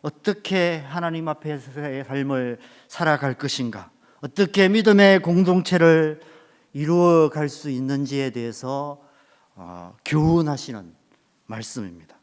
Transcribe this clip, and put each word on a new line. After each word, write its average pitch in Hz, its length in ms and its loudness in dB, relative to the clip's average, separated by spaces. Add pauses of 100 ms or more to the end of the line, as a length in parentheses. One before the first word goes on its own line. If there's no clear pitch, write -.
어떻게 175 840 -4
하나님 165 400 -6
앞에서의 143 720 -8
삶을 131 560 -4 (300)
살아갈 143 460 0
것인가, 117 540 -8 (300)
어떻게 190 480 0
믿음의 202 540 6
공동체를 170 960 2 (540)
이루어갈 156 760 2
수 147 220 -10
있는지에 135 640 -4
대해서, 131 680 -8 (560)
어, 87 480 -18
교훈하시는 151 880 -2 (520)
말씀입니다. 104 760 -14